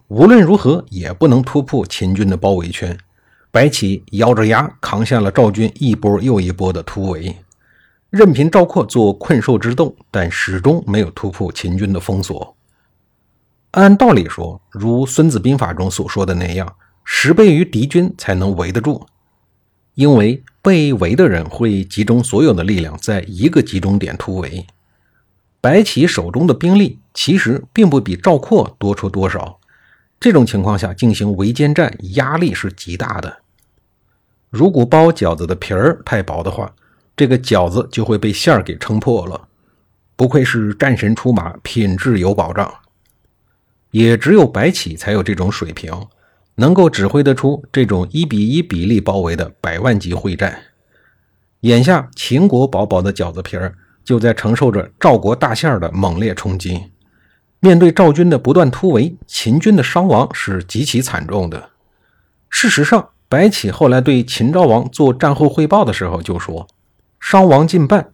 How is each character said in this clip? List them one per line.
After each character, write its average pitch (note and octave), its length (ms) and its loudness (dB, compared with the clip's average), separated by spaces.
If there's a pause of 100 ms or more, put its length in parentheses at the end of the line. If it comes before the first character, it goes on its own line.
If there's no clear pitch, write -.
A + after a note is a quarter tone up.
无 A2+ 180 6
论 A#3 140 8
如 F3+ 160 4
何 E3 340 0
也 F2 220 -10
不 A#2+ 140 0
能 B2+ 160 4
突 C#3 200 -2
破 C3 220 -4
秦 F#2 300 -4
军 G2 160 0
的 F#2 60 0
包 G2 160 0
围 F2 160 -4
圈， F2 280 -8 (540)
白 B2+ 180 4
起 G2 440 -4
咬 A2+ 200 2
着 G#2+ 140 0
牙 A#2 340 0
扛 G#2 240 -4
下 A#2 160 0
了 G2+ 100 -2
赵 G#2+ 200 2
军 G#2+ 240 -2
一 B2 200 -2
波 G2+ 260 0
又 A2+ 200 0
一 F2+ 120 -4
波 F#2 200 -4
的 F#2 120 -6
突 G2 240 -8
围， F2 260 -10 (760)
任 G3 220 6
凭 C#3 160 2
赵 F3+ 160 4
括 B2 220 -2
做 G#2+ 260 2
困 A#2 300 -2
兽 A#2 160 0
之 A#2 160 -4
斗， D3 220 -2 (160)
但 F2 180 -4
始 F#2 300 -6
终 D3+ 260 0
没 G#2 140 0
有 F#2 100 -2
突 - 220 -10
破 F2+ 180 -8
秦 - 260 -6
军 G2 160 -2
的 F2+ 60 -4
封 F#2+ 240 -4
锁。 - 320 -10 (1200)
按 G3 240 8
道 A#3+ 140 6
理 F#2+ 180 2
说， F2 320 -10 (100)
如 A#2 340 -2
《孙 D#3 240 2
子 B2 120 -2
兵 B2+ 180 0
法》 G#2+ 140 -4
中 F#2 180 -4
所 E2 180 -6
说 G2 160 -4
的 F#2 80 -4
那 F2 220 -4
样， F#2 220 -8 (280)
十 - 300 0
倍 G#3 180 4
于 D#3 120 2
敌 A2 200 -4
军 F3 320 -2
才 - 180 -6
能 F#2+ 200 -2
围 F2 160 -6
得 G2+ 100 -4
住， C#3 240 -4 (920)
因 C#3+ 200 4
为 A#2 300 2 (180)
被 D#3 320 2
围 F#2+ 220 0
的 F3 120 4
人 E2+ 200 -2
会 G2+ 360 -2
集 G#2 200 -4
中 A#2 180 2
所 A#2 200 0
有 D3+ 100 4
的 F2 100 -2
力 G2 180 -2
量 D#2+ 180 -8
在 G2+ 280 -6
一 G2 220 -2
个 D3+ 120 2
集 F#2+ 200 -2
中 G2 180 0
点 F#2+ 180 -8
突 - 200 -8
围。 F2+ 280 -10 (960)
白 D#3+ 220 4
起 E3 240 0
手 F#2 240 -2
中 B2+ 160 0
的 D3+ 80 4
兵 F3 240 2
力 G3+ 220 -2 (140)
其 - 220 0
实 C3 360 -2
并 G#3+ 180 4
不 C#3 100 2
比 F#2+ 140 -6
赵 D#3 240 2
括 - 400 0
多 G2+ 160 -2
出 G2 160 -6
多 F#2+ 180 -2
少， F#2 300 -10 (600)
这 A#3+ 120 4
种 C3+ 140 4
情 G#2 160 -4
况 G2+ 160 -2
下 F2+ 160 -6
进 A2+ 180 0
行 G2+ 240 -2
围 G2+ 160 -2
歼 D3 220 0
战 D#3 180 0 (220)
压 C3+ 220 -2
力 E3 180 -2
是 F#2+ 180 -8
极 F2 240 -14
大 - 240 -8
的。 - 180 -14 (1120)
如 C#3+ 200 2
果 C3 160 2
包 D#3+ 240 6
饺 F2+ 240 -2
子 E2 120 -8
的 F2+ 100 -4
皮 - 180 -8
儿 G#2+ 300 0
太 G#2+ 180 -4
薄 - 220 -8
的 G2 60 -6
话， - 220 -10 (440)
这 C#3+ 100 2
个 B2+ 100 2
饺 G#2 320 0
子 G2+ 220 -4
就 A2+ 140 -4
会 A2 120 -2
被 G#2+ 160 -2
馅 D#3+ 220 0
儿 G2+ 80 0
给 E2+ 160 -10
撑 G#2+ 220 -4
破 G#2+ 260 -2
了。 F2 220 -14 (680)
不 C3 140 2
愧 C3 160 2
是 A2 300 -2
战 C3+ 220 0
神 A2 200 0
出 B2+ 160 -2
马， F#2+ 300 -4
品 G2+ 340 -2
质 G#2+ 240 -2
有 F2+ 120 0
保 - 200 -2
障。 G2+ 200 -4 (1160)
也 A2+ 280 4
只 C#3+ 140 0
有 G3+ 120 6
白 A#2+ 280 0
起 E2 240 -8
才 - 160 -6
有 G#2 100 -2
这 F#2 140 -4
种 F#2 140 -2
水 D#2+ 220 -8
平， D#2+ 200 -14 (640)
能 C3+ 180 4
够 F3+ 160 4
指 G2 160 -2
挥 C#3+ 160 2
得 C3+ 100 4
出 C#3 380 -2
这 C3 160 0
种 F#2 240 -2
一 E3 160 -4
比 A2 220 -2
一 D3 120 -2
比 F#2 260 -4
例 G#2+ 140 2
包 G2 180 -2
围 E2+ 180 -4
的 D#2+ 120 -6 (120)
百 E2 180 -6
万 A2 200 0
级 F2 140 -8
会 F2+ 220 -6
战。 - 260 -6 (1000)
眼 A#2+ 220 4
下 C#3+ 340 0
秦 D#3 320 2
国 C3 180 2
薄 G#2 180 -2
薄 F#2+ 160 -2
的 G2 120 -2
饺 F2 200 -6
子 E2 80 -12
皮 - 160 -12
儿 F2+ 160 -8 (320)
就 B2 140 0
在 A2+ 160 2
承 A2 200 -2
受 C3 140 2
着 G2+ 300 -4
赵 C#3+ 180 4
国 G2+ 200 0
大 B2+ 180 -2
馅 D#3 160 -2
儿 A#2 80 -2
的 E2+ 140 -8
猛 F2+ 260 -2
烈 G#2 160 -2
冲 F#2+ 240 -6
击。 F2+ 320 -8 (720)
面 F3+ 180 6
对 E3+ 140 6
赵 E3+ 200 4
军 F3 160 2
的 D#3+ 80 2
不 B2+ 160 0
断 D#3+ 160 4
突 F3+ 220 -2
围， C#3+ 260 0 (120)
秦 B2+ 320 -2
军 G#3+ 160 4
的 D3+ 80 4
伤 F3 240 0
亡 C3 260 4
是 F#2 300 -6
极 A#2 200 -6
其 B2+ 160 -2
惨 G2 240 -6
重 F2 240 -4
的。 - 220 -14 (800)
事 - 180 0
实 D3 140 0
上， - 280 0 (180)
白 E3 200 4
起 G3+ 220 -4
后 C#3+ 180 2
来 B2+ 120 4
对 B2+ 240 2
秦 B2 280 -2
昭 F#3 100 2
王 B2 280 2
做 C3+ 240 2
战 C#3+ 180 0
后 D3 160 2
汇 D3+ 200 -2
报 G3 160 2
的 A#2 80 -2
时 F#2 160 -6
候 F2 120 -6
就 F2 160 -8
说 E2 300 -12 (540)
，“伤 F#3+ 260 4
亡 D3+ 180 6
近 E3 220 2
半， G3+ 280 0